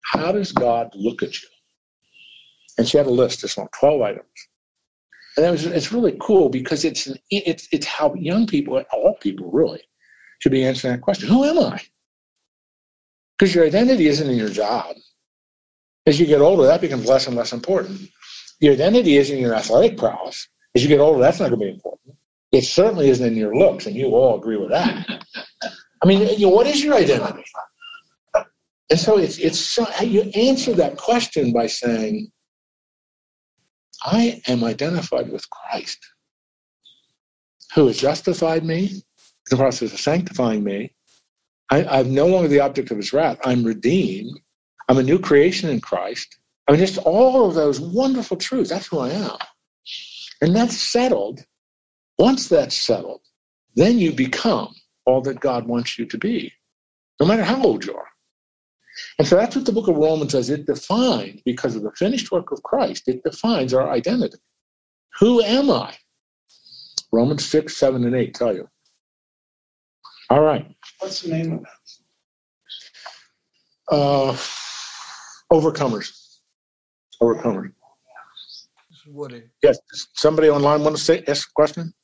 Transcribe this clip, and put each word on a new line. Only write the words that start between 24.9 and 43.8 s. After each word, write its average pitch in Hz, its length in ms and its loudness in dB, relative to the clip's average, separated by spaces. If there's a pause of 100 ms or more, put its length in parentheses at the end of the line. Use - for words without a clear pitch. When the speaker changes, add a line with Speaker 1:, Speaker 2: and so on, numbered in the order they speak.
Speaker 1:
I 165 40 4
mean, 196 140 6 (180)
you 202 80 4
know, 185 80 6
what 240 120 6
is 285 160 0
your 294 120 0
identity? 139 480 0 (1500)
And 165 80 4
so 214 200 4
it's, 160 200 0
it's 160 200 -2
so, - 280 -4 (140)
you 220 220 2 (120)
answer 254 400 0
that 151 220 0
question 156 560 -2
by 117 140 0
saying, 110 640 -4 (1700)
"I 233 440 2
am 120 160 0
identified 143 640 -4
with - 200 -12
Christ, - 480 -10 (1800)
who 147 120 6
has 110 120 0
justified 160 680 -2
me, 165 220 -4
in 196 160 -10 (480)
the 131 60 2
process 123 360 0
of - 80 -14
sanctifying 131 600 -2
me. 101 320 -6 (760)
I, 147 140 4
I'm 135 300 0
no 143 120 4
longer 180 220 4
the 143 120 4
object 135 300 -2
of 113 60 -4
his 101 160 -6
wrath. 147 320 0
I'm 123 200 0
redeemed. 113 720 -2 (500)